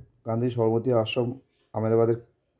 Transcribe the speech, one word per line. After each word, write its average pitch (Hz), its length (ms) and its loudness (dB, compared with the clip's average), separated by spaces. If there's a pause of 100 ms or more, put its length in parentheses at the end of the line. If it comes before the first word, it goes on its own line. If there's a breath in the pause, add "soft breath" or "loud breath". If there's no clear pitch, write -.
(260)
গান্ধী 117 240 -2
সবরমতী 113 440 0
আশ্রম 120 460 -2 (340)
আহমেদাবাদের 113 420 2 (440)